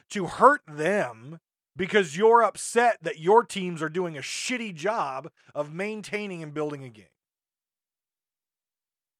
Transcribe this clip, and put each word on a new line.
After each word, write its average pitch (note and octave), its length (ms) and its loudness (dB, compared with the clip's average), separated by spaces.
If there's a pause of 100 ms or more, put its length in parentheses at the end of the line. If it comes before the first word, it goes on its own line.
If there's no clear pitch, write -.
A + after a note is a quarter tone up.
(100)
to F#3+ 160 -4
hurt G3 420 6
them D3+ 720 -4 (360)
because F3 400 0
you're A3+ 260 8
upset A3+ 600 2
that D#3 160 -8
your G3+ 260 6
teams F3+ 380 -6
are D#3 60 -2
doing E3 280 -6
a C#3 40 -12
shitty A3+ 540 -8
job C#3+ 560 -4 (240)
of D3 180 -6
maintaining G3+ 680 -8
and D3+ 120 -12
building D3 300 -6
a B2+ 40 -16
game. G#2+ 180 -20 (2250)